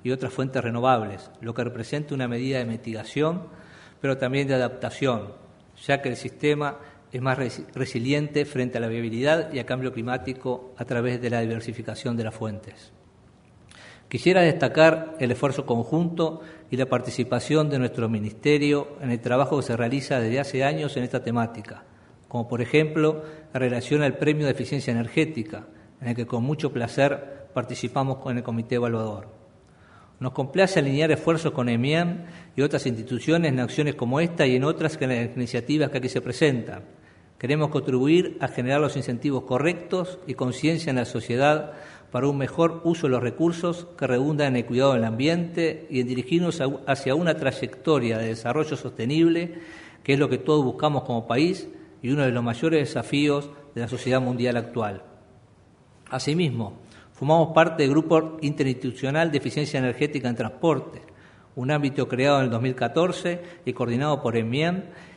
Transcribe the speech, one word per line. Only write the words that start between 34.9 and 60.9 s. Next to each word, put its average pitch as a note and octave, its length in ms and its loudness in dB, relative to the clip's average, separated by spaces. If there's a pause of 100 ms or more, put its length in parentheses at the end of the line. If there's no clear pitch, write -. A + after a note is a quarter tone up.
que D3 80 -2
en A#2+ 220 0
las A#2 100 -10
iniciativas B2+ 540 0
que C#3 80 -4
aquí B2+ 100 -2
se B2+ 140 -2
presentan. B2 600 0 (560)
Queremos D3 300 0
contribuir D3 720 2
a C3+ 80 0
generar C3 320 0
los C3+ 160 0
incentivos B2+ 480 -2
correctos E3 800 -2
y C3 80 -6
conciencia D3+ 560 0
en C3 60 0
la A#2+ 80 0
sociedad C#3 680 0 (380)
para B2+ 160 0
un C#3+ 120 0
mejor E3 460 0
uso E3+ 220 0
de C3 60 4
los A#2+ 100 2
recursos E3+ 640 -2 (120)
que C#3 80 -2
redunda C#3+ 400 2
en C3 100 2
el A#2 80 0
cuidado C3 300 4
del A2+ 100 2
ambiente D#3+ 880 0
y C3 100 0
en B2 80 0
dirigirnos D#3 520 0
a, C3 60 2 (200)
hacia C3+ 280 0
una D#3+ 220 2
trayectoria B2+ 800 0
de A2+ 100 -2
desarrollo B2 480 -2
sostenible, E3 840 0 (440)
que C#3 120 4
es C#3+ 40 4
lo C#3 100 4
que B2+ 100 2
todos D3+ 260 4
buscamos C#3 400 0
como A#2 220 -2
país E3 420 0 (340)
y A#2+ 80 -4
uno C#3+ 140 2
de B2+ 80 4
los A#2+ 100 0
mayores D3 380 2
desafíos C#3+ 680 0 (240)
de A#2 80 -4
la A2+ 60 -4
sociedad B2 340 2
mundial B2 340 0
actual. A2+ 460 -4 (1080)
Asimismo, C3 680 -2 (340)
formamos D#3 400 4
parte E3 300 4
del C3+ 80 6
Grupo D#3+ 500 4
Interinstitucional C#3 920 0
de C#3+ 80 0
Eficiencia D3 400 -2
Energética B2+ 520 0
en A#2 60 -2
Transporte, C3 640 -2 (540)